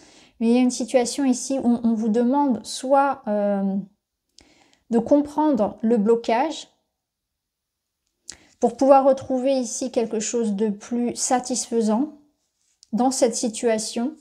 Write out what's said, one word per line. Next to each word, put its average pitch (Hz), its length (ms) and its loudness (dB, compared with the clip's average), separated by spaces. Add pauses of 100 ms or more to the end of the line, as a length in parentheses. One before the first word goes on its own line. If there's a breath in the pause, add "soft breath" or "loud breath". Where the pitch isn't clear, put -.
(400 loud breath)
Mais 226 60 0
il 233 80 4
y - 20 4
a 254 60 4
une 247 80 4
situation 247 560 0
ici 262 360 -2
où 240 220 2
on 226 80 2
vous 220 160 -2
demande 240 560 2
soit, 277 640 0
euh, 202 480 0 (1120 soft breath)
de 233 100 0
comprendre 294 840 0
le 226 160 2
blocage 233 720 0 (1900 loud breath)
pour 233 200 -2
pouvoir 269 260 6
retrouver 269 480 0
ici 254 380 -4
quelque 226 280 -2
chose 220 360 -2
de 214 160 -2
plus 240 440 -6
satisfaisant 240 1040 -2 (720)
dans 247 180 2
cette 240 240 0
situation. 233 880 -2